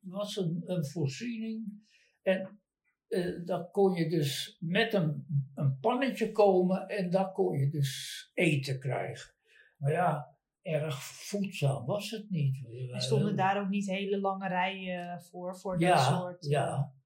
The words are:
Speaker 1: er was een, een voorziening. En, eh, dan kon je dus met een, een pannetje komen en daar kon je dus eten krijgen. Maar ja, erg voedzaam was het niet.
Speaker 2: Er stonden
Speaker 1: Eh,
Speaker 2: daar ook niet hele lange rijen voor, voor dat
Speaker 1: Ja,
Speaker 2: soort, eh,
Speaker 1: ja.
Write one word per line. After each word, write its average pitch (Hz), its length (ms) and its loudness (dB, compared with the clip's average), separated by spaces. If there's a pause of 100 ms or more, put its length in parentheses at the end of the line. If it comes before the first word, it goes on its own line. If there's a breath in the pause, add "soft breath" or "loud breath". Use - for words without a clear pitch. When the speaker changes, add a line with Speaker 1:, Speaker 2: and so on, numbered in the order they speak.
Speaker 1:
er 185 80 -14
was 196 280 -6
een, 175 280 -2
een 175 200 -2
voorziening. 220 800 -4 (560 soft breath)
En, - 380 -2 (480)
eh, 175 380 -2
dan 175 260 -4
kon 196 220 4
je 165 160 2
dus - 500 0
met 202 340 2
een, 151 320 2 (300)
een 135 240 2
pannetje 233 520 2
komen 190 560 4
en 196 220 -2
daar 190 220 2
kon 180 260 0
je 139 120 2
dus - 640 -4
eten 147 460 2
krijgen. - 540 -6 (440 soft breath)
Maar 143 140 0
ja, 156 440 0 (260)
erg 151 420 -2
voedzaam - 800 -2
was 202 260 -2
het 214 180 -8
niet. 139 360 0 (260)
Speaker 2:
Er - 100 -6
stonden 202 300 2
Speaker 1:
Eh, 180 60 0
Speaker 2:
daar 196 240 2
ook 196 80 -2
niet 196 180 0
hele 196 320 -2
lange 196 280 -2
rijen 180 760 -4
voor, 180 380 -10
voor 196 120 -6
dat 170 100 0
Speaker 1:
Ja, 170 380 6
Speaker 2:
soort, - 240 -8
eh, 147 80 -6
Speaker 1:
ja. 139 420 0 (120)